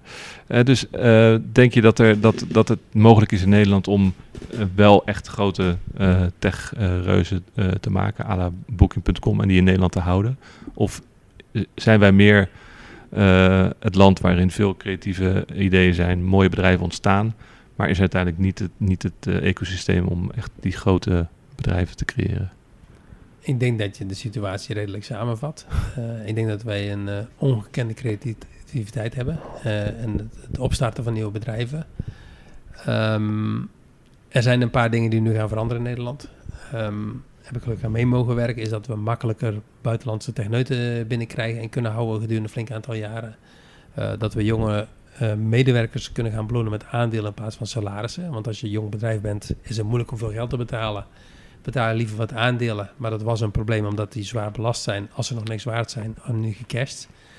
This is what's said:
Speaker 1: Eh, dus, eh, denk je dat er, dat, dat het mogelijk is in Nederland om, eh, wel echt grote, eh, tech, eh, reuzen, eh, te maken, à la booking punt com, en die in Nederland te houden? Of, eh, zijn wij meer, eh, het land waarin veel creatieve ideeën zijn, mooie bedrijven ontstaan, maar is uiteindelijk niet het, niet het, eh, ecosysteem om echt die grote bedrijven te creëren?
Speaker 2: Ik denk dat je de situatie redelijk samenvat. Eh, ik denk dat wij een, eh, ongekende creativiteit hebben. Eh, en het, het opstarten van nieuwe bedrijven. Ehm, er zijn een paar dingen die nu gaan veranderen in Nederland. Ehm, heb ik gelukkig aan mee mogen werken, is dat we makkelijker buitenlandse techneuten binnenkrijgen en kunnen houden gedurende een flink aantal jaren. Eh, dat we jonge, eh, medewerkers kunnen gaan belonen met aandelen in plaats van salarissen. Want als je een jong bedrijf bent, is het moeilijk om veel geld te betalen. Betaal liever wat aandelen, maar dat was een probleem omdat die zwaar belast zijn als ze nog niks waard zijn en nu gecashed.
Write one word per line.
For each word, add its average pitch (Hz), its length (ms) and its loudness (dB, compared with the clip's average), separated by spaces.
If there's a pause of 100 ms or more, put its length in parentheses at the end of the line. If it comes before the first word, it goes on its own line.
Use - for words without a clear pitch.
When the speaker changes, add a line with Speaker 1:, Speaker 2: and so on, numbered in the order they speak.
(460)
Speaker 1:
Eh, 120 180 2
dus, 127 260 2
eh, 113 440 6 (180)
denk 123 220 8
je 123 60 6
dat 110 180 6
er, 110 220 6
dat, 110 280 4
dat 110 200 4
het 113 100 0 (140)
mogelijk 107 400 8
is 92 100 0
in 92 60 2
Nederland 101 400 4
om, 98 260 4 (360)
eh, 120 80 -8 (160)
wel 101 320 8
echt 101 200 -6
grote, 95 500 0 (200)
eh, 92 260 4 (160)
tech, - 380 -4
eh, 90 280 0
reuzen, 95 400 0 (100)
eh, 98 140 0
te 95 220 -2
maken, 95 360 -2
à 101 100 -2
la 90 140 -2 (160)
booking 95 380 2
punt - 140 0
com, 104 220 0
en 101 80 2
die 95 100 4
in 90 60 6
Nederland 92 280 4
te 92 80 -2
houden? 98 380 0 (360)
Of, - 280 -2 (500)
eh, 98 120 -2 (100)
zijn 110 260 6
wij 98 120 8
meer, 101 360 8 (600)
eh, 95 560 6 (120)
het 90 160 -2
land 95 260 8
waarin 90 300 2
veel 101 260 0
creatieve 95 760 -2
ideeën 92 400 4
zijn, 87 300 0
mooie 95 240 4
bedrijven 92 360 2
ontstaan, 101 500 0 (420)
maar - 140 -2
is 95 100 0
uiteindelijk 90 420 0
niet 95 160 0
het, 90 180 -6
niet 95 260 -2
het, 92 100 -4 (140)
eh, 92 220 0
ecosysteem 92 580 -2
om 90 300 -4
echt - 140 -8 (100)
die 95 120 -4
grote 90 540 0 (280)
bedrijven - 420 -2
te - 80 -8
creëren? 95 460 -4 (920)
Speaker 2:
Ik 127 200 -4
denk 120 180 0
dat 101 200 -4
je 101 80 -8
de 95 80 -8
situatie 101 600 -8
redelijk 104 300 -8
samenvat. 117 640 -8 (300)
Eh, 117 320 -8
ik 110 60 -4
denk 113 140 -2
dat 104 140 -6
wij 101 300 -4
een, 101 160 -6
eh, 101 60 -6 (240)
ongekende 117 560 -4
creativiteit 113 1200 -8
hebben. 139 240 -6 (240)
Eh, 104 240 -2 (160)
en 113 140 -6
het, 113 200 -8 (140)
het - 80 -8
opstarten 120 460 -2
van 117 80 -2
nieuwe 110 180 -4
bedrijven. 117 560 -6 (960)
Ehm, 107 720 -2 (720)
er 123 140 0
zijn 123 180 4
een 117 100 0
paar 117 200 2
dingen 113 200 0
die 113 100 2
nu 110 140 2
gaan 107 140 -2
veranderen 117 340 -4
in 120 60 -4
Nederland. 123 400 -10 (440)
Ehm, 107 320 -6 (380)
heb 123 140 -14
ik - 60 -8
gelukkig 113 240 -6
aan 110 60 -4
mee 120 140 0
mogen 123 280 0
werken, 117 280 -2
is 110 60 -6
dat 107 180 -6
we 117 100 -6
makkelijker 110 580 -4 (260)
buitenlandse 113 520 -6
techneuten 120 760 -4
binnenkrijgen 117 560 -6
en 110 60 -10
kunnen 113 240 -4
houden 113 280 -4
gedurende 110 280 -2
een - 40 -12
flink 117 180 -8
aantal 113 240 -10
jaren. 110 420 -10 (580)
Eh, 107 240 -4
dat 107 160 -4
we 110 100 -2
jonge, 110 420 0 (320)
eh, 107 160 -2
medewerkers 117 800 0
kunnen 117 200 -4
gaan 107 140 -6
belonen 113 240 -2
met 107 200 -6
aandelen 113 360 -2
in 104 80 -6
plaats 110 220 -10
van 110 100 -8
salarissen. 110 640 -8
Want 110 160 -8
als 107 140 -8
je 113 60 -8
een 104 60 -6
jong 107 180 -4
bedrijf 110 300 -4
bent, 104 420 -6
is 107 140 -10
het 107 100 -4
moeilijk 120 240 -2
om 117 80 -8
veel 110 140 -6
geld 117 180 -6
te 131 60 -4
betalen. 113 480 -6 (580)
Betaal 113 320 -2
liever 110 220 -4
wat 113 160 -6
aandelen, 117 640 -2
maar 117 140 -6
dat 107 120 -6
was 113 180 -2
een 107 100 -2
probleem 107 360 -2
omdat 104 260 -4
die 104 120 -8
zwaar 104 260 -6
belast 117 320 -4
zijn 101 300 -6
als - 140 -6
ze 123 80 -6
nog 110 100 -8
niks 110 200 -8
waard 117 260 -4
zijn 110 340 -10
en 113 160 -4
nu 110 120 -4
gecashed. - 560 -8 (300)